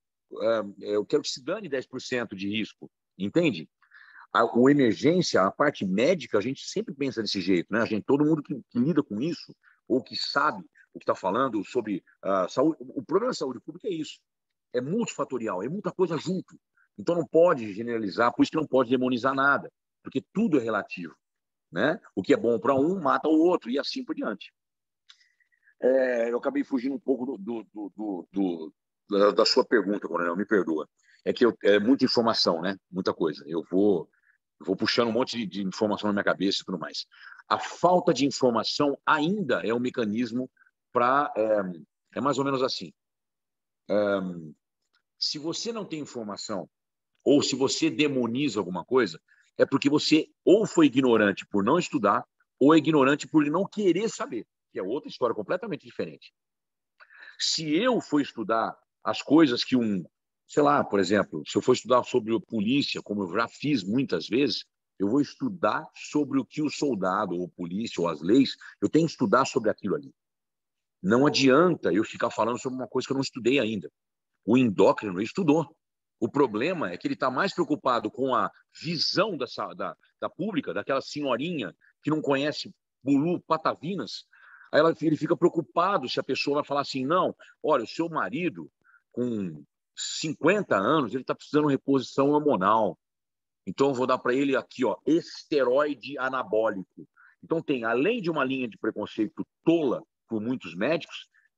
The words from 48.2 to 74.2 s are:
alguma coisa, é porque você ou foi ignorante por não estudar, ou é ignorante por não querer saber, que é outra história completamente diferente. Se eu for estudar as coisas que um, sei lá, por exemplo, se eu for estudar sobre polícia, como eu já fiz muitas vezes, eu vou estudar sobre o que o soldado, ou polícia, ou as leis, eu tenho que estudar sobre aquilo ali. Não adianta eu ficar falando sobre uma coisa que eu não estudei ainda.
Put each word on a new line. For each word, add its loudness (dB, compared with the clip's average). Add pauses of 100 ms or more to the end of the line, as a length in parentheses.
alguma -6
coisa, 0 (380)
é 6
porque 0
você 2 (160)
ou 6
foi 4
ignorante 4
por 0
não 2
estudar, 0 (360)
ou 8
é 8
ignorante 4
por 4
não -2
querer 0
saber, -8 (240)
que -10
é -4
outra -6
história -2
completamente -6
diferente. -12 (1040)
Se -2
eu 2
for 0
estudar -4 (280)
as -4
coisas 4
que -2
um, 0 (440)
sei 2
lá, 4
por 0
exemplo, 0
se -2
eu 0
for 4
estudar 2
sobre -2
polícia, -2
como -6
eu -6
já 0
fiz -4
muitas -2
vezes, -2 (320)
eu -2
vou 2
estudar -4
sobre -4
o -4
que -10
o -2
soldado, -2
ou -6
polícia, -6
ou 0
as -6
leis, 4 (240)
eu 0
tenho 2
que -2
estudar 2
sobre -2
aquilo -2
ali. -10 (920)
Não 4
adianta 4
eu 2
ficar -4
falando -2
sobre -8
uma -6
coisa -4
que -4
eu -2
não -2
estudei 0
ainda. -4 (540)